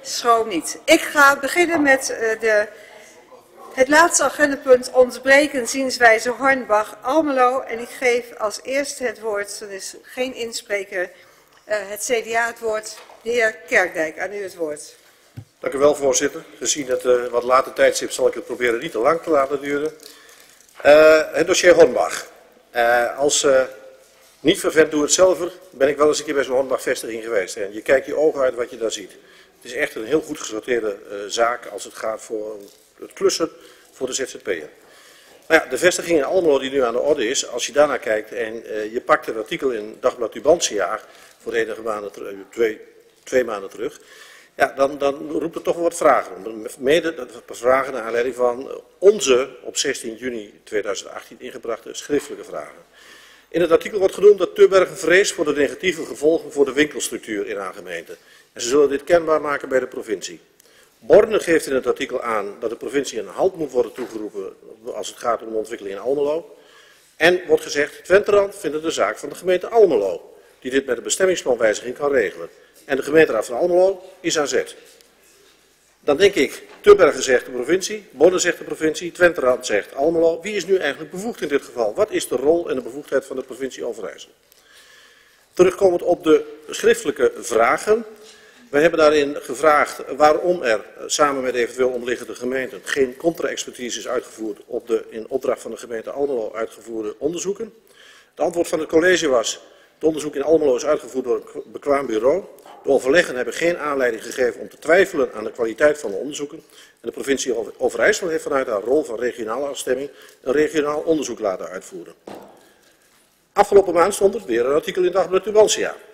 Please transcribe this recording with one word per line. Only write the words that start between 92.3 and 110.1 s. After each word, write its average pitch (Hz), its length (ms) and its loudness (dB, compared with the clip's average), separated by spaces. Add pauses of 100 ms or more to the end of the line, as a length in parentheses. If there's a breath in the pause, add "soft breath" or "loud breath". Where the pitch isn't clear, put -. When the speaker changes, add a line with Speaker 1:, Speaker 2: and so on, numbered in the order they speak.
Speaker 2:
gemeenten, 123 480 -6
geen 131 340 -2
contra-expertise 123 840 -6
is 113 80 -12
uitgevoerd 110 580 -8
op 120 220 -8
de 110 220 -2
in 110 200 -12
opdracht 127 320 -4
van 117 100 -12
de 110 60 -12
gemeente 113 340 -12
Almelo 135 420 -4
uitgevoerde 110 640 -10
onderzoeken. 175 560 -6 (560 soft breath)
Het - 100 -20
antwoord 170 280 -2
van 165 120 -4
het 151 100 -6
college 165 380 4
was: 120 340 0 (320 soft breath)
"Het - 100 -12
onderzoek 151 320 -2
in 139 80 -4
Almelo 151 320 4
is 117 100 -4
uitgevoerd 131 400 -2
door 120 100 0
een - 260 -10
k-, 113 100 -20
bekwaam 139 340 0
bureau. 123 380 2 (400 loud breath)
De 135 80 0
overleggen 135 440 4
hebben 120 180 -4
geen 170 240 0
aanleiding 131 460 -2
gegeven 117 380 -2
om 104 80 -12
te - 80 -20
twijfelen 160 560 2
aan 107 100 -8
de 110 80 -6
kwaliteit 135 460 0
van 107 140 -8
de 95 60 -6
onderzoeken. 143 400 -10 (100)
En - 340 -20
de 117 100 -8
provincie 127 440 -2
Over-, 110 220 -6
Overijssel 180 500 0
heeft 160 160 -4
vanuit 135 240 -2
haar 104 140 -2
rol 135 220 2
van 113 160 -8
regionale 120 480 -4
afstemming 135 420 -6 (320 loud breath)